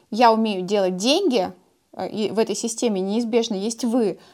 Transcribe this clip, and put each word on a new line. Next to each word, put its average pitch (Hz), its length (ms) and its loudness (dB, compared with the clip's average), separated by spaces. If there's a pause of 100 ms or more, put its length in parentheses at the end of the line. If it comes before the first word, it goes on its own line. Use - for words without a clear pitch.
(120)
«я 226 200 6
умею 220 300 0
делать 185 340 0
деньги», 247 560 2 (420)
э, - 160 -8
и 208 200 -4
в 190 80 -4
этой 220 180 0
системе 226 460 -2
неизбежно 226 540 -2
есть 220 280 -4
«вы», 226 360 0 (140)